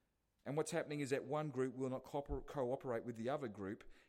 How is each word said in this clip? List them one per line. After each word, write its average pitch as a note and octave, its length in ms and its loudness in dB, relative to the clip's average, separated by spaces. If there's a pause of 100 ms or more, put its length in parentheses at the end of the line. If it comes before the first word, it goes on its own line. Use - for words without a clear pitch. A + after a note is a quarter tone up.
(460)
And C3+ 120 -2
what's D#3 140 2
happening D3 300 0
is C3 100 0
that C3+ 140 4
one D3+ 240 0
group B2+ 280 2
will C3 120 2
not B2+ 140 -2
cooper-, C#3+ 380 -2
cooperate B2+ 640 0
with A#2 120 -4
the A2+ 120 0
other C#3+ 180 0
group, G2+ 360 -4 (260)